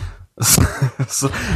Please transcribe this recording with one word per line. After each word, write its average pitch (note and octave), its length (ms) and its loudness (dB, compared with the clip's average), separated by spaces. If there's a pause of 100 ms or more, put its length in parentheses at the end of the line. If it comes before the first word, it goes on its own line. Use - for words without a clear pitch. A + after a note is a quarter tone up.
(380)
<laughs> - 40 -6
Så, - 200 4 (460)
så, - 220 -2 (260)